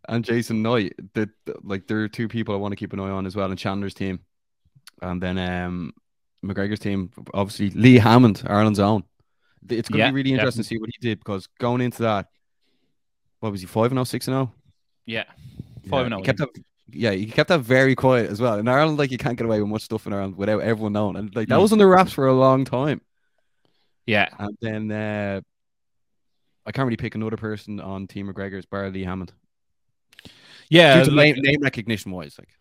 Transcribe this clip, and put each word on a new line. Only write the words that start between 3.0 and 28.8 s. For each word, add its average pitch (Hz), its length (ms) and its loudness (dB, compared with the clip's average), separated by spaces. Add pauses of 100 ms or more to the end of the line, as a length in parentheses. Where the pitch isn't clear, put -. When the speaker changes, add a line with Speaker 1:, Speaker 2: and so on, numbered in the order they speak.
Speaker 1:
eye 98 100 -6
on 95 160 -6
as 95 100 -8
well 95 140 -2
in 95 60 -6
Chandler's 98 380 -6
team. 95 260 -6 (800)
And 90 220 -6
then, 92 160 -4
um, 90 540 -6 (520)
McGregor's 101 360 -4
team, 98 300 -4 (240)
obviously, 101 360 -2
Lee 123 280 8
Hammond, 113 480 6
Ireland's 104 340 2
own. 101 240 2 (640)
Th-, 113 100 -4
it's - 100 -6
gonna 107 160 2
be 127 40 2
Speaker 2:
Yeah, 135 40 0
Speaker 1:
really 135 200 -2
interesting 120 300 0
Speaker 2:
definitely. - 0 -
Speaker 1:
to - 60 -8
see 113 120 -6
what 113 100 -10
he - 180 -8
did, 107 120 -4
because 98 260 -10 (120)
going 123 220 -2
into 120 220 -4
that, 104 260 -2 (1120)
what 107 120 -6
was 95 80 -10
he, 92 60 -14
five 117 260 0
and 131 60 -2
oh, 127 60 -2
six - 240 -8
and 131 80 -2
oh? 131 160 -4 (540)
Speaker 2:
Yeah. 113 180 -8 (600)
Speaker 1:
Yeah, - 60 -16
Speaker 2:
Five 131 160 -2
and 113 80 -6
oh, 98 40 -8
Speaker 1:
he 95 60 -10
kept 135 160 -2
Speaker 2:
yeah. 139 140 -2
Speaker 1:
that, - 80 -20 (320)
yeah, 110 180 -2
he 98 140 -4
kept 151 220 0
that 170 120 2
very 131 340 4
quiet 127 360 2
as 104 100 -6
well. 113 180 0
In 113 100 -2
Ireland, 147 300 2
like, 143 120 0
you 123 80 -6
can't 123 200 -4
get 117 60 -4
away 110 160 0
with 104 100 -2
much 107 120 -4
stuff - 240 -8
in 104 60 -6
Ireland 98 240 -6
without 101 260 -2
everyone 107 300 -2
knowing. 104 240 -2
And, 101 180 -10
like, 110 140 -4
that 131 100 2
Speaker 2:
Mm. 185 40 6
Speaker 1:
was 208 100 4
under 208 160 8
wraps 185 240 6
for 135 160 0
a 131 60 4
long 131 300 4
time. 131 360 -4 (1040)
Speaker 2:
Yeah. 104 220 2 (100)
Speaker 1:
And 104 220 -8
then, 107 320 -8
uh, 104 480 -4 (1300)
I 107 60 -12
can't 131 140 -2
really 117 100 -2
pick 110 180 -8
another 110 220 -6
person 104 440 -10
on 95 280 -10
Team 98 240 -10
McGregor's 98 340 -10
bar 98 240 -8